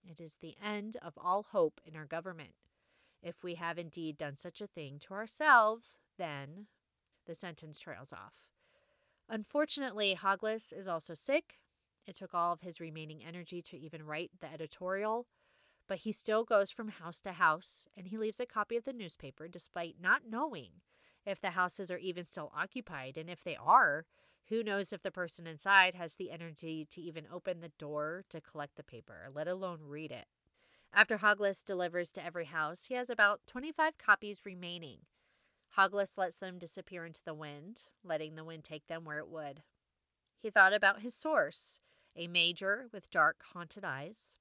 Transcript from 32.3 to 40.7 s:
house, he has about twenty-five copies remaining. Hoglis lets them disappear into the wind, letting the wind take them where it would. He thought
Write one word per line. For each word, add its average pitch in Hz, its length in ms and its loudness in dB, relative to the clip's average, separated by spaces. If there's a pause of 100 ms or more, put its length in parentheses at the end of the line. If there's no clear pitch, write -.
house, 156 400 -2
he 262 80 -6
has 247 140 -4
about 208 380 4
twenty-five 311 520 -2
copies 208 460 2
remaining. 175 600 -12 (720)
Hoglis 196 400 4
lets 185 200 0
them 185 200 -8
disappear 170 480 -10
into 165 180 -14
the 160 100 -8
wind, 151 480 -14 (200)
letting 156 320 -4
the 160 100 -12
wind 160 200 -12
take 156 240 -12
them 165 160 -6
where 151 160 -4
it 80 80 -10
would. 151 340 -8 (800)
He 220 100 -4
thought 196 220 10